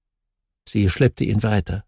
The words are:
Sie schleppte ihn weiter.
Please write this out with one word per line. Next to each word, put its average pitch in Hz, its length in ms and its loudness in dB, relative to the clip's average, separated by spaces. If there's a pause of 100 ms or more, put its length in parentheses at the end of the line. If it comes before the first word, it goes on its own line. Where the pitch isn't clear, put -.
(680)
Sie 101 220 2
schleppte - 340 0
ihn 107 180 0
weiter. 107 460 -2